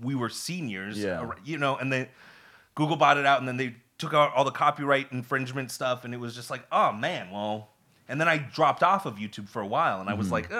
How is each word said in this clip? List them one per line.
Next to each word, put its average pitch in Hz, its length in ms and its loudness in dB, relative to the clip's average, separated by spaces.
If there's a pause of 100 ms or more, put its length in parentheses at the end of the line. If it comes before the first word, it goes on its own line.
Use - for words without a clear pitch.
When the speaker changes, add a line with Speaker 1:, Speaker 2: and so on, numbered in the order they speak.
Speaker 1:
we 135 140 -2
were 117 140 0
seniors, 107 680 -6
Speaker 2:
Yeah. 95 220 -2
Speaker 1:
ar-, 117 240 -8
you 151 140 -6
know, 139 200 2
and 131 160 -4
then 131 140 0 (680)
Google 151 220 2
bought 143 200 8
it 139 80 2
out, 139 140 6
and 127 80 -4
then 123 100 -2
they 127 180 -4 (240)
took 151 140 -4
out 147 200 4
all 131 100 4
the 135 80 0
copyright 143 600 2
infringement 127 600 -4
stuff, 127 340 -2
and 120 80 -8
it 120 60 -8
was 120 160 -8
just 123 140 -14
like, 127 220 -10
"Oh, 175 200 4
man, 117 400 -4
well." 107 380 -4 (400)
And 135 100 -2
then 165 80 2
I 160 100 4
dropped 147 460 2
off 185 220 4
of 113 100 -6
YouTube 104 320 -10
for 113 140 -6
a 98 60 -4
while, 117 340 0
and 98 80 -4
I 104 60 0
was 101 120 0
Speaker 2:
Mm-hmm. 90 60 0
Speaker 1:
like, 98 180 -2
"Uh, 208 80 -6